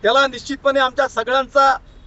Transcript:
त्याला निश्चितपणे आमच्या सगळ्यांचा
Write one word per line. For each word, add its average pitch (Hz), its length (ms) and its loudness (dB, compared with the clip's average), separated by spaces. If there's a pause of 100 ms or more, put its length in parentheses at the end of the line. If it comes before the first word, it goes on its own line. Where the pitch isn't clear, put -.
त्याला 262 240 2
निश्चितपणे 269 540 -4
आमच्या 262 280 -2
सगळ्यांचा 262 680 0 (300)